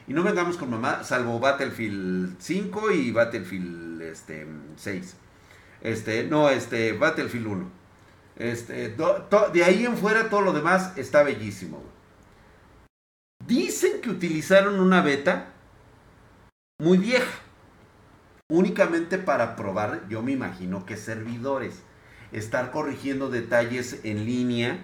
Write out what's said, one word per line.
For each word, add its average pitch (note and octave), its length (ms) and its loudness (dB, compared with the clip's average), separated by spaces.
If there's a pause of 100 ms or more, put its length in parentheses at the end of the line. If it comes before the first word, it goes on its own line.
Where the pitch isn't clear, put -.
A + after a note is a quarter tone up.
y B2 40 -8
no D#3 120 2
vengamos F3 320 0
con C3 140 -6
mamá, B2 340 -2
salvo A#2+ 360 -2
Battlefield G2 1000 -2
cinco G3+ 500 -4
y C3 220 2
Battlefield, F2+ 880 -2
este, D#2 440 -14 (300)
seis. - 380 -8 (680)
Este, A2+ 440 -4
no, D3+ 260 4
este, A2+ 420 0
Battlefield A#2+ 540 0
uno. F#2 240 -6 (680)
Este, A#2+ 540 -6
do-, F3 400 0
to-, G3+ 220 6
de F3 120 6
ahí G3+ 220 6
en A#3 100 0
fuera G#3+ 320 2
todo G#3 140 4
lo F#3 100 4
demás F3 440 2
está C#3 260 4
bellísimo, G2 560 -2
güey. - 180 -18 (1500)
Dicen F4+ 540 0
que A#3+ 100 -6
utilizaron F#3 720 2
una F#3 220 8
beta D3 440 2 (1300)
muy F3+ 180 6
vieja, B3 320 2 (1160)
únicamente E3+ 680 2
para A#2+ 380 0
probar, G#2+ 520 -4
yo A2 140 -6
me C3 100 -4
imagino F#2 540 -6
que A2 100 -10
servidores, A#2 840 -6 (500)
estar A#2 400 -4
corrigiendo C#3 560 -4
detalles A#2+ 760 -2
en G#2 200 -4
línea, B2 600 0